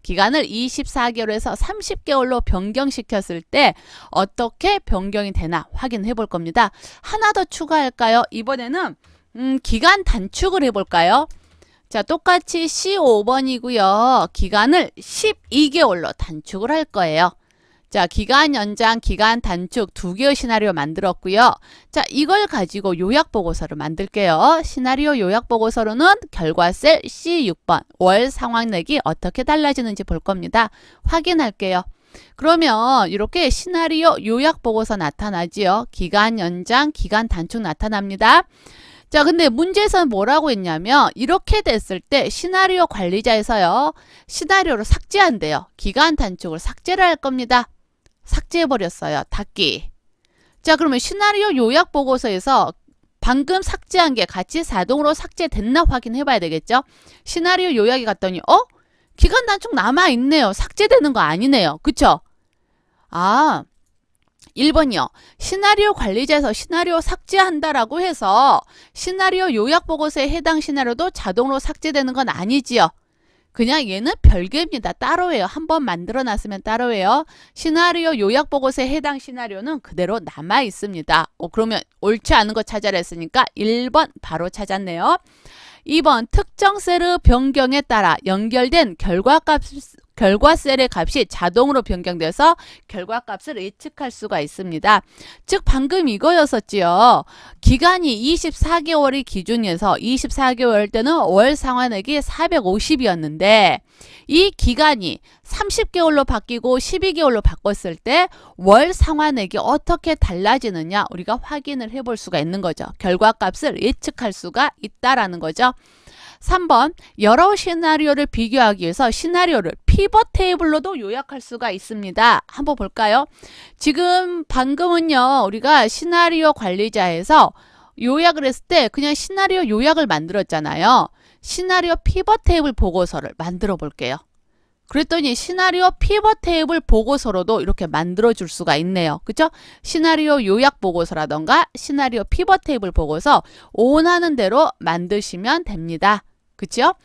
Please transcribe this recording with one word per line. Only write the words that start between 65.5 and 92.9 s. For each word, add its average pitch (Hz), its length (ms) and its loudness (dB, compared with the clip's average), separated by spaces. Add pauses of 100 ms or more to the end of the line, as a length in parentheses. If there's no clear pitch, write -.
관리자에서 247 600 0
시나리오 339 480 -2
삭제한다라고 311 1000 0
해서 247 600 2 (320)
시나리오 370 600 -2
요약 262 320 0
보고서에 302 440 -4
해당 311 320 -2
시나리오도 277 480 -4
자동으로 247 500 -4
삭제되는 277 540 -4
건 254 160 -2
아니지요. 214 600 0 (640)
그냥 247 360 -2
얘는 202 240 -4 (120)
별개입니다. 214 720 2
따로예요. 311 520 -2
한번 320 380 -4
만들어놨으면 202 800 -6
따로예요. 233 600 0 (280)
시나리오 330 640 0
요약 226 320 0
보고서에 269 400 -2
해당 285 300 -4
시나리오는 247 640 -10
그대로 180 380 -4
남아있습니다. 175 1080 -2 (100)
어, 175 120 -10
그러면 220 300 -2 (220)
옳지 214 320 0
않은 214 220 2
거 220 80 -2
찾아라 202 340 -4
했으니까 175 560 -4
일 233 380 -2
번 302 200 0 (120)
바로 170 260 -8
찾았네요. 196 680 -4 (680)
이 330 160 0
번 254 300 2
특정 403 480 0
셀의 349 440 0
변경에 262 580 4
따라 202 340 2 (100)
연결된 226 720 0
결과값, 269 640 2 (540)
결과 214 400 4
셀의 262 380 0
값이 196 320 -2
자동으로 240 560 0
변경돼서 180 720 0 (320)
결과값을 214 720 -12